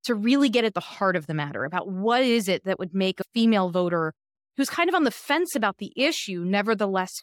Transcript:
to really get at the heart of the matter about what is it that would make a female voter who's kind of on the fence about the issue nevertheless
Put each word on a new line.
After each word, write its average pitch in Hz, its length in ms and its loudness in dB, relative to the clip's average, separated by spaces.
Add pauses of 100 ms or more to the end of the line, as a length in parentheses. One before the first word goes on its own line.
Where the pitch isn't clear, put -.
to 240 100 -2
really 240 360 2
get 226 160 2
at 214 80 0
the - 80 -4
heart 190 340 -2
of 160 120 -4
the 160 60 -4
matter 143 300 -4
about 170 240 -4
what 220 360 0
is 233 260 2
it 180 160 -2
that 190 120 -2
would 170 160 -8
make 190 280 0
a - 20 -4 (100)
female 214 360 4
voter 170 440 0 (440)
who's 277 120 0
kind 349 200 0
of 359 60 0
on 320 100 4
the 220 60 2
fence 330 440 -2
about 208 220 0
the 202 180 -12
issue 220 480 -2
nevertheless 196 800 0